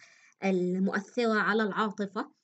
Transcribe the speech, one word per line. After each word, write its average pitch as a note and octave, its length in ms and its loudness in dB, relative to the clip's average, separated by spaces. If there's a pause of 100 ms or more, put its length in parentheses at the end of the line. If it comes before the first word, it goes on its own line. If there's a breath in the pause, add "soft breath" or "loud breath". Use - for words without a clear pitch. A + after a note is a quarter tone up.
(440 loud breath)
المؤثرة F#3+ 920 0
على G#3 280 2
العاطفة. G3+ 680 -4 (140)